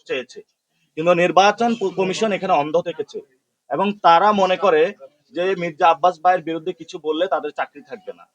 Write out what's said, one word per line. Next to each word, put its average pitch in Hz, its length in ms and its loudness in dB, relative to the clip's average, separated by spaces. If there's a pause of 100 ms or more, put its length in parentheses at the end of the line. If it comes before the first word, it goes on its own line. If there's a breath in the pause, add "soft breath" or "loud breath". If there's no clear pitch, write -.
চেয়েছে। 135 340 -10 (560)
কিন্তু 165 180 2
নির্বাচন 196 640 2
প-, 190 220 -4
কমিশন 190 340 -2
এখানে 185 220 -2
অন্ধ 151 280 0
থেকেছে। 170 380 -10 (500)
এবং 170 180 -4 (120)
তারা 175 320 4
মনে 185 260 2
করে 180 360 2 (400)
যে 160 100 -4 (120)
মির্জা 170 340 -2
আব্বাস 165 320 2
ভাইয়ের 180 220 2
বিরুদ্ধে 165 300 -8
কিছু - 260 -18
বললে 156 280 -4
তাদের 151 240 -4
চাকরি 143 300 -10
থাকবে 117 320 -18
না। 87 100 -20 (100)